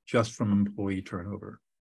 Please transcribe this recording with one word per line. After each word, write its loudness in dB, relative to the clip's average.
just 2
from 0
employee 2
turnover. -10